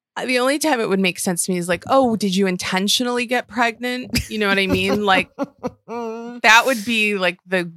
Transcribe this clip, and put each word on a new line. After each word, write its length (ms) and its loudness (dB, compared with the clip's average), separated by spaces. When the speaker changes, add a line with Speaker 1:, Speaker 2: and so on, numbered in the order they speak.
Speaker 1:
uh, 80 -6
the 140 0
only 200 2
time 220 0
it 80 -2
would 100 2
make 200 0
sense 260 -2
to 80 -2
me 60 0
is 100 -4
like, 180 -2
"Oh, 300 4
did 180 0
you 100 2
intentionally 800 0
get 220 -2
pregnant?" 840 -2
You 100 -6
know 100 0
what 100 2
I 80 2
mean? 380 0
Like, 280 2
Speaker 2:
<laughs> 540 -10
Speaker 1:
that 760 2
would 180 0
be, 320 0
like, 300 0
the 320 -2